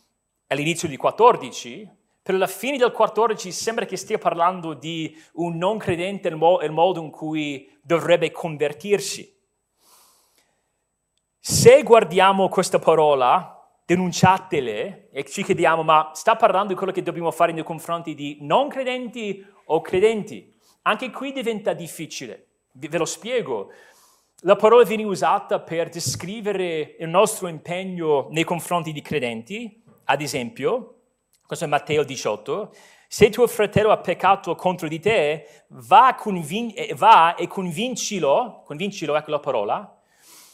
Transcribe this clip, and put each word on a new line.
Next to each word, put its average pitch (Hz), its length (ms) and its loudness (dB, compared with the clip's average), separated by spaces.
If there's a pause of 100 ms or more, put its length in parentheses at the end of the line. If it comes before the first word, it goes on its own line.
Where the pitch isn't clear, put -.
(480)
all'inizio 156 400 -4
di 135 100 -10
quattordici, 131 880 0 (380)
per 190 100 -4
la 190 120 0
fine 262 300 -6
del 240 140 2
quattordici 214 600 0
sembra 226 340 -6
che 185 120 -8
stia - 200 -6
parlando 170 560 -2
di 160 420 -8 (180)
un 170 240 -6
non 196 200 -2
credente 185 500 -4
e 170 40 -4
il 160 60 -8
mo-, 170 240 4
il 151 100 -4
modo 165 280 2
in 160 120 -10
cui 151 600 -8 (120)
dovrebbe 160 480 2
convertirsi. 151 1040 -4 (2000)
Se 247 440 8
guardiamo 190 680 4
questa 180 300 0
parola, 151 920 2 (140)
"denunciatele", 175 1300 0
e 139 140 -8
ci - 180 -8
chiediamo, 165 400 2
"Ma 156 320 4
sta 220 200 2
parlando 202 380 2
di - 20 -6
quello 185 160 -4
che 175 120 -6
dobbiamo 170 260 -6
fare 165 220 2
nei 160 120 -6
confronti 160 520 -10
di 143 260 -12
non 202 280 0
credenti 240 760 -8 (200)
o 156 160 0
credenti?" 185 720 -2 (300)
Anche 214 300 -2
qui 269 200 -10
diventa 214 420 -4
difficile. 147 720 -14 (240)
Vi-, 131 160 -16
ve 156 100 -6
lo 160 80 -2
spiego. 151 640 -6 (720)
La 190 140 4
parola 220 280 8
viene 214 200 -2
usata 190 560 -2
per 165 300 -6
descrivere 180 1080 -6
il 165 100 -10
nostro 190 400 2
impegno 165 840 -4
nei 160 120 0
confronti 165 480 -4
di 143 100 -10
credenti. 143 840 -8 (220)
Ad 139 160 0
esempio, 139 800 -6 (440)
questo 156 200 -8
è - 20 -4
Matteo 151 360 0
diciotto, 135 680 -6 (360)
"Se - 220 4
tuo 226 180 2
fratello 208 440 2
ha 175 60 4
peccato 185 580 0
contro 180 320 -4
di 160 120 -6
te, 160 720 -2
va 160 460 6
convin-, 202 600 -6
eh, 156 200 -8
va 175 400 8
e 175 120 -4
convincilo", 190 1200 -2
convincilo, 156 500 -6
ecco 151 160 -4
la 147 80 -2
parola, 135 640 -6 (520)